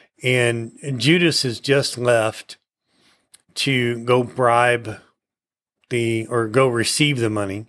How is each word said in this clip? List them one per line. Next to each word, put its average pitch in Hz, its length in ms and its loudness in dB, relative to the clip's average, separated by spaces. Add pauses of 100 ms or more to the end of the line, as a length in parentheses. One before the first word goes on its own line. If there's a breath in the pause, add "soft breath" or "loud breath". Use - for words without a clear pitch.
(220 loud breath)
and 120 500 0 (260)
Judas 160 460 2
has 117 160 -6
just 139 360 0
left 117 640 0 (960)
to 120 460 -2
go 123 220 2
bribe 120 800 0 (880)
the, 113 360 -2
or 113 220 -2
go 131 200 2
receive 127 500 0
the 113 120 0
money, 104 380 -4